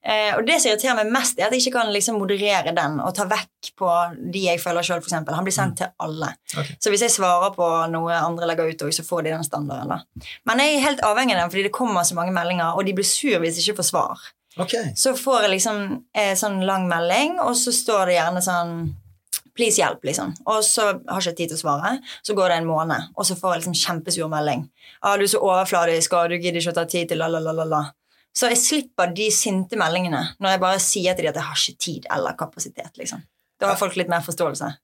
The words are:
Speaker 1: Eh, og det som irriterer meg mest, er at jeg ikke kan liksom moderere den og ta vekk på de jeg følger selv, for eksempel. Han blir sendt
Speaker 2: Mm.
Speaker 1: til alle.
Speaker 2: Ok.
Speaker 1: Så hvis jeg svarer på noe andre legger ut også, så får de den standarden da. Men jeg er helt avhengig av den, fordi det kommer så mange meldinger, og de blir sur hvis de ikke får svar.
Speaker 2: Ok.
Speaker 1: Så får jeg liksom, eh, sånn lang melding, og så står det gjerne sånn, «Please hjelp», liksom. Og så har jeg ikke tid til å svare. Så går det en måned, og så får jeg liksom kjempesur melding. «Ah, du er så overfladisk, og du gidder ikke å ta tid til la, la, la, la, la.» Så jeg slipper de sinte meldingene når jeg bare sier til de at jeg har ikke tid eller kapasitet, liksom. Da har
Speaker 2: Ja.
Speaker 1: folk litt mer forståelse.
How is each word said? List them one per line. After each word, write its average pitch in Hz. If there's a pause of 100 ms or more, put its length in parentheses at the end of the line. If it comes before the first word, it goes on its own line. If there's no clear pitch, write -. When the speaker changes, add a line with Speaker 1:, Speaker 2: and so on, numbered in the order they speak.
Speaker 1:
Eh, 214
og 226
det 311
som 240
irriterer 233
meg 214
mest, 254
er 190
at 220
jeg 254
ikke 254 (100)
kan 214
liksom 202
moderere 196
den 156
og 180
ta 190
vekk -
på 175
de 196
jeg 170
følger 170
selv, 170
for -
eksempel. 160
Han 170
blir 190
sendt 185
Speaker 2:
Mm. -
Speaker 1:
til - (140)
alle. 156 (220)
Speaker 2:
Ok. 156 (140)
Speaker 1:
Så -
hvis 202
jeg 233
svarer 190
på 165
noe 165
andre 170
legger 165
ut 160
også, 147
så -
får 165
de 156
den 160
standarden -
da. - (460)
Men 226
jeg 294
er 277
helt -
avhengig 220
av 180
den, 175
fordi 190
det 202
kommer 214
så 175
mange 175
meldinger, 175
og 190
de 196
blir 196
sur 214
hvis 170
de 175 (120)
ikke -
får -
svar. - (400)
Speaker 2:
Ok. 180 (240)
Speaker 1:
Så 262
får 254
jeg 208 (100)
liksom, 208 (120)
eh, 202
sånn 190
lang 185
melding, 196
og 240
så 247
står 214
det 180
gjerne 175
sånn, 170 (600)
«Please 233
hjelp», 151
liksom. - (120)
Og 214
så 202
har 190
jeg 175
ikke -
tid 170
til 156
å -
svare. 170 (240)
Så 214
går 185
det 170
en 165
måned, 160
og 202
så 196
får 185
jeg 170
liksom 180
kjempesur 165
melding. 151 (340)
«Ah, 202
du 196
er -
så 208
overfladisk, 175
og 170
du 175
gidder 170
ikke 170
å 165
ta 170
tid 170
til 165
la, 160
la, 160
la, 160
la, 160
la.» 156 (520)
Så 247
jeg 233
slipper 220
de 214
sinte 190
meldingene 170
når 196
jeg 190
bare 185
sier 185
til 175
de 156
at 151
jeg -
har 147
ikke -
tid -
eller -
kapasitet, -
liksom. - (360)
Da 196
har 196
Speaker 2:
Ja. 190
Speaker 1:
folk 185
litt 175
mer 170
forståelse. 151